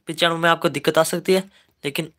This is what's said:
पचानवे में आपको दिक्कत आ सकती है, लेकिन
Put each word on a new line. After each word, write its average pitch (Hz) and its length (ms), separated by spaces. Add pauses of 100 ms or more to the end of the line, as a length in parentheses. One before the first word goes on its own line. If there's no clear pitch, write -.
पचानवे 165 300
में 170 120
आपको 165 180
दिक्कत 147 300
आ 160 40
सकती 175 300
है, 190 180 (340)
लेकिन 147 340